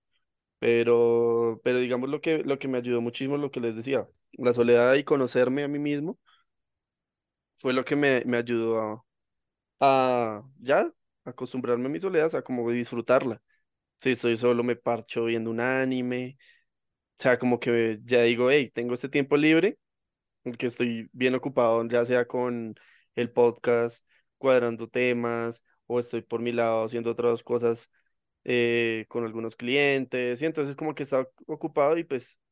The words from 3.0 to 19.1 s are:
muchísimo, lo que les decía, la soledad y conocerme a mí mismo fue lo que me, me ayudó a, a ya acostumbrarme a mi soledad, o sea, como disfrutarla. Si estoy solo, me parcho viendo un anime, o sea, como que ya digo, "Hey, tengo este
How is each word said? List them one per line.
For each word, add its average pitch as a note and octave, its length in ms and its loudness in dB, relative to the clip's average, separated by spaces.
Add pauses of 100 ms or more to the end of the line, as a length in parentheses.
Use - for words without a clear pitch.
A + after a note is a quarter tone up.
muchísimo, C3+ 360 -4
lo C#3+ 140 -4
que C3+ 80 -6
les A#2 160 -2
decía, A#2+ 320 -4 (260)
la B2 200 2
soledad A#2+ 400 6
y C#3+ 100 2
conocerme C3 600 2
a C#3+ 40 -4
mí D3 120 -4
mismo D3 380 -4 (1400)
fue C3 160 -2
lo B2+ 120 0
que D3 120 -2
me, C#3 300 2
me B2 120 0
ayudó A2+ 420 -2
a, A2 240 -6 (760)
a B2+ 640 2 (160)
ya D#3+ 300 2 (340)
acostumbrarme B2 640 -4
a C3+ 40 -4
mi D#3+ 100 -6
soledad, E3 280 0
o - 20 -4
sea, C#3+ 120 -4
como A#2+ 280 -4
disfrutarla. A#2+ 720 -2 (560)
Si C3+ 140 0
estoy A#2 240 0
solo, A#2+ 280 2
me A#2+ 120 -2
parcho A#2 500 -4
viendo A2+ 240 -2
un A2+ 100 -4
anime, B2+ 760 -2 (800)
o - 40 -8
sea, B2 160 4
como B2 220 2
que A2+ 440 0
ya A#2+ 180 2
digo, A#2+ 280 4
"Hey, C#3 200 2
tengo B2 240 -6
este B2+ 160 -6